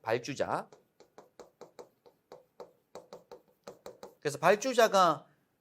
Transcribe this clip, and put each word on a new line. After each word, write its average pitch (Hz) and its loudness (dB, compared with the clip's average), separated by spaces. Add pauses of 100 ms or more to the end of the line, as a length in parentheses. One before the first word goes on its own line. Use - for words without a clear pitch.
발주자. 123 -4 (3500)
그래서 139 -4
발주자가 202 4 (340)